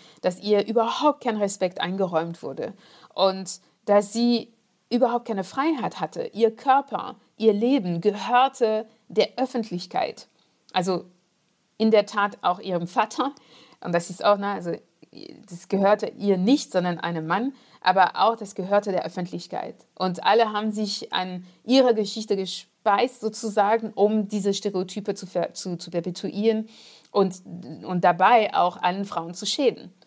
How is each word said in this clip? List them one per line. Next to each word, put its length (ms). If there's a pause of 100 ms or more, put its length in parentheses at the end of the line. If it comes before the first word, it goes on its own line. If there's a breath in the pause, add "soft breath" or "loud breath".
(200 soft breath)
dass 180
ihr 280
überhaupt 580
kein 140
Respekt 420
eingeräumt 640
wurde 320 (400 soft breath)
und 460 (260)
dass 260
sie 400 (360)
überhaupt 380
keine 160
Freiheit 560
hatte. 340
Ihr 220
Körper, 640 (200 soft breath)
ihr 160
Leben 480
gehörte 880 (220 soft breath)
der 280
Öffentlichkeit. 920 (440)
Also 340 (680)
in 140
der 160
Tat 360
auch 180
ihrem 260
Vater. 460 (480 soft breath)
Und 120
das 180
ist 140
auch, 140
ne, 140
also 200 (800)
das 160
gehörte 400
ihr 320
nicht, 320
sondern 280
einem 280
Mann. 260 (280 soft breath)
Aber 340
auch 220
das 180
gehörte 380
der 120
Öffentlichkeit. 720 (220)
Und 260
alle 300
haben 180
sich 420
an 320 (200 loud breath)
ihrer 280
Geschichte 440
gespeist, 840
sozusagen, 720
um 360
diese 260
Stereotype 640
zu 100
ver-, 260
zu, 260
zu 120
perpetuieren 800 (420 loud breath)
und, 320 (420)
und 200
dabei 500
auch 260
allen 240
Frauen 300
zu 120
schäden. 460 (140)